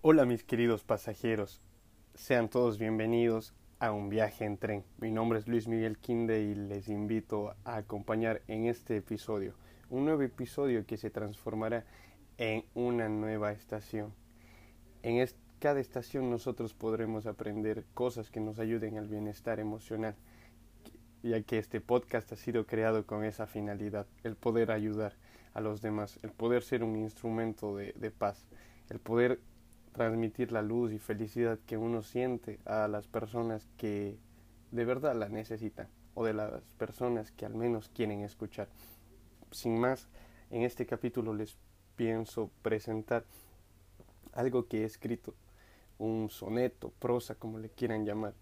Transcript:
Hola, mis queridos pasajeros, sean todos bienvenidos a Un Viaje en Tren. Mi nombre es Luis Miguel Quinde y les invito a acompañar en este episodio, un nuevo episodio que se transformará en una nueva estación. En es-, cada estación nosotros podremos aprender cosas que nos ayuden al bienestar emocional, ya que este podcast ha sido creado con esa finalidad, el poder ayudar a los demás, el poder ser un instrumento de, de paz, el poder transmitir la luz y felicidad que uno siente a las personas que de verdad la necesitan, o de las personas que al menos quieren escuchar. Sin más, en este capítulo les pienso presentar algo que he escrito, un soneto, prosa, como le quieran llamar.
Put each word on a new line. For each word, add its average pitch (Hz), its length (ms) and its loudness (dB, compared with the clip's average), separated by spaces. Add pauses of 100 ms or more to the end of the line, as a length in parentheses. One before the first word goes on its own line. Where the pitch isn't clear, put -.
Hola, 156 200 12
mis 120 180 2
queridos 117 400 4
pasajeros, 110 760 0 (520)
sean 117 360 2
todos 120 280 4
bienvenidos 110 760 4 (260)
a 113 140 2
Un 101 160 -2
Viaje 107 340 2
en 104 140 -2
Tren. 104 260 -2 (160)
Mi 110 120 -2
nombre 113 280 2
es 107 80 -6
Luis 117 220 2
Miguel 113 280 0
Quinde 113 440 2
y 104 140 0
les 101 340 -6
invito 104 760 -2
a 117 140 -6
acompañar 110 720 0
en 110 160 0
este 117 320 0
episodio, 101 560 -4 (360)
un 131 140 0
nuevo 156 200 4
episodio 123 640 0
que 110 120 -6
se 107 120 -6
transformará 110 760 -2 (520)
en 110 280 0 (100)
una 120 320 2
nueva 107 460 0
estación. 107 580 -6 (920)
En 117 160 2
es-, 127 180 2 (220)
cada 143 200 4
estación 131 500 -2
nosotros 117 440 -2
podremos 110 520 0
aprender 107 680 -2
cosas 117 360 -2
que 110 120 -6
nos 107 180 -4
ayuden 110 380 -2
al 104 100 -6
bienestar 107 540 -4
emocional, 110 540 -4 (1040)
ya 113 220 0
que 113 160 0
este 107 200 -4
podcast 120 540 2
ha - 20 -8
sido 113 300 0
creado 110 400 2
con 107 180 -4
esa 107 240 -4
finalidad, 104 580 -4 (200)
el 110 100 -4
poder 113 360 4
ayudar 107 420 0 (400)
a 110 80 -4
los 107 200 -2
demás, 107 420 -4
el 107 80 -8
poder 117 300 2
ser 120 220 0
un 110 140 0
instrumento 110 800 -2
de, 101 160 -8
de 107 180 -6
paz, - 340 -2 (440)
el - 100 -8
poder 120 400 4 (540)
transmitir 113 580 0
la 110 120 0
luz 117 280 0
y 107 60 -4
felicidad 110 680 0
que 113 100 -4
uno 113 240 0
siente 123 640 -2
a 107 220 2
las 104 180 -2
personas 113 720 -4
que 104 400 -2 (540)
de 117 140 0
verdad 127 300 2
la 107 140 0
necesitan, 110 580 -6 (280)
o 113 100 0
de 110 80 2
las 107 300 -4 (160)
personas 110 500 -2
que - 160 -10
al 107 80 -8
menos 113 360 0
quieren 104 320 -2
escuchar. 104 480 -8 (840)
Sin 113 280 0
más, 127 300 2 (400)
en 117 140 0
este 123 240 -2
capítulo 113 480 -2
les 104 240 -6 (360)
pienso 113 540 -2 (140)
presentar 110 600 0 (1080)
algo 123 340 2
que 110 160 -2
he 110 40 0
escrito, - 500 -6 (640)
un 110 320 -2
soneto, 117 640 -2
prosa, 120 380 -2
como 110 240 -8
le 110 100 -10
quieran 110 340 0
llamar. 104 380 -2